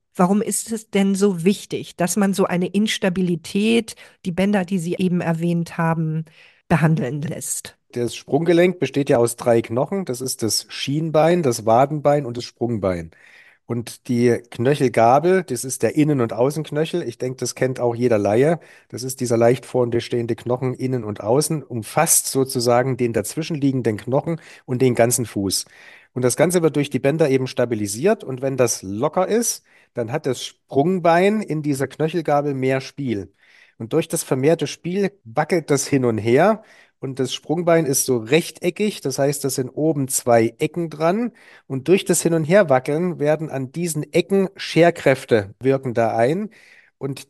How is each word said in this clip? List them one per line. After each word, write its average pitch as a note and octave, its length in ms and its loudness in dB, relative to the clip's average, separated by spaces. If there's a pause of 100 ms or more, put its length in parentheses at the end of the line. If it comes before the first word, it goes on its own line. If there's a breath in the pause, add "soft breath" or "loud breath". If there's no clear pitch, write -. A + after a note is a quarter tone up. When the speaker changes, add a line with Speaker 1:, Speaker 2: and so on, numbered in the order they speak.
(160)
Speaker 1:
Warum G3 260 2
ist - 280 -6
es A3 200 -10
denn G3 260 2
so F#3+ 280 0
wichtig, - 520 -2
dass F3 200 -2
man G3 180 2
so F#3+ 100 -2
eine F3+ 220 -2
Instabilität, G3+ 1300 0 (300 loud breath)
die F#3 40 -6
Bänder, F#3+ 340 0
die F#3+ 140 -2
Sie E3+ 180 -4
eben F3+ 240 0
erwähnt E3+ 560 -2
haben, D#3+ 500 -2 (420 soft breath)
behandeln D3+ 540 2
lässt? - 560 -8 (120)
Speaker 2:
Das A#2+ 240 -4
Sprunggelenk F3 640 2
besteht C#3 300 -2
ja A#2 100 6
aus A#2+ 160 2
drei A#2 260 2
Knochen. D3+ 440 -4
Das B2 160 -8
ist B2+ 240 -6
das - 240 -2
Schienbein, D#3 760 2
das A2+ 240 -2
Wadenbein C#3+ 600 2
und A#2 100 -8
das A#2 80 -8
Sprungbein. F#2+ 640 -4 (560 soft breath)
Und A#2 420 -8
die A#2+ 300 4 (140)
Knöchelgabel, C3+ 920 4
das B2+ 220 -8
ist - 180 -10
der A2 140 0
Innen- D3+ 240 2
und A2+ 120 0
Außenknöchel. D3 720 -2
Ich A#2 160 -8
denke, B2+ 200 -6
das - 180 -6
kennt B2+ 240 -2
auch A#2+ 160 0
jeder A#2 220 2
Laie. A#2+ 420 2 (300 loud breath)
Das A2+ 120 -10
ist C3 180 -8
dieser A#2 180 0
leicht A#2+ 280 4
vor- B2+ 160 0
und A#2 180 0
stehende A#2 360 -4
Knochen B2+ 380 -4
innen B2+ 280 -4
und G#2 200 -8
außen, C#3 420 0
umfasst - 600 0
sozusagen B2+ 720 0
den A#2 180 -2
dazwischenliegenden C3 800 -2
Knochen C#3+ 440 -2 (240 loud breath)
und B2+ 160 -4
den B2+ 140 4
ganzen A#2 320 2
Fuß. G2 380 -4 (480 loud breath)
Und B2 100 -6
das B2 140 2
Ganze F3 260 2
wird D3 140 2
durch C#3+ 140 -2
die C3 100 -2
Bänder D3 300 2
eben C3 180 0
stabilisiert. A#2+ 720 -2
Und C3 200 -10
wenn C3+ 140 -4
das B2 260 0
locker A2+ 440 -2
ist, - 380 -2 (300 soft breath)
dann A#2 180 -6
hat D#3 140 -4
das B2+ 180 -4
Sprungbein F3 960 0
in D#3 220 -6
dieser C#3 240 -2
Knöchelgabel D3+ 640 -2
mehr C3 280 -2
Spiel. A2+ 520 -6 (460 soft breath)
Und A2+ 160 -8
durch D#3+ 140 0
das - 160 -6
vermehrte D3 420 0
Spiel F#3 460 -4 (120)
wackelt B2 460 -2
das C#3+ 160 0
hin C3+ 180 2
und A2+ 140 0
her. D3+ 440 4 (380 soft breath)
Und C3+ 180 -10
das B2+ 160 -4
Sprungbein E3 500 0
ist C3+ 220 -2
so B2+ 100 0
rechteckig, E3+ 840 -2
das C3+ 160 -4
heißt, C#3+ 260 0
das C3 120 -4
sind B2+ 120 -2
oben C#3+ 400 -2
zwei A#2 500 4
Ecken D#3+ 300 -4
dran. F3 440 -2 (340 loud breath)
Und C3+ 220 -6
durch G3 160 4
das - 180 0
Hin- E3 100 0
und D#3+ 120 0
Herwackeln D#3 720 2
werden D3+ 320 -2
an C3+ 220 -6
diesen D#3+ 400 -4
Ecken F#3+ 440 2
Scherkräfte C3 1040 2
wirken C3 320 0
da A2+ 240 0
ein. D#3+ 320 0 (480 soft breath)
Und - 340 -10